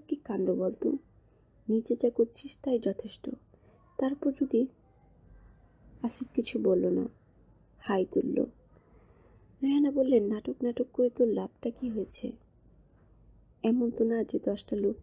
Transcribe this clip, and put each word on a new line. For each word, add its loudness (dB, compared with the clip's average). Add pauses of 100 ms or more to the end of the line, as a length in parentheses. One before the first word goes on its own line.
কি -2
কাণ্ড -2
বলতো? -2 (680)
নিজে 2
যা 2
করছিস -2
তাই 0
যথেষ্ট, -4 (680)
তারপর -2
যদি।" 2 (1400)
আসিফ -2
কিছু -2
বলল 2
না, 0 (680)
হাই 0
তুলল। 0 (1160)
রেহানা 4
বললেন, 4
"নাটক -4
নাটক -2
করে 2
তোর 2
লাভটা -4
কি -8
হয়েছে? -6 (1300)
এমন 2
তো 0
না 0
যে -4
দশটা -4
লোক -2